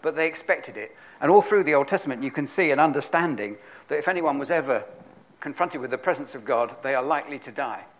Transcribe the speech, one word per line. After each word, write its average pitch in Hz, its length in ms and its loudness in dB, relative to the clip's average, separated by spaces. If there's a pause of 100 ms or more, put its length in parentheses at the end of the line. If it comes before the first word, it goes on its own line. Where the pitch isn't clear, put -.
But 156 160 -4
they 160 100 0
expected - 480 -4
it. 107 180 -12 (280)
And 147 100 4
all 208 100 10
through 208 220 4
the 151 120 2
Old 139 120 4
Testament, 139 340 -2
you 135 100 -4
can 147 140 -4
see 165 260 0
an 135 80 4
understanding 143 760 2 (320)
that 151 100 -2
if 147 120 0
anyone 160 280 0
was 139 140 -4
ever 135 320 0 (560)
confronted 160 400 -4
with 123 120 -6
the 127 60 -2
presence 147 380 -4
of 117 80 -12
God, 117 400 0
they 135 100 -2
are 127 100 0
likely 143 360 -2
to 131 120 -16
die. 110 340 -6 (140)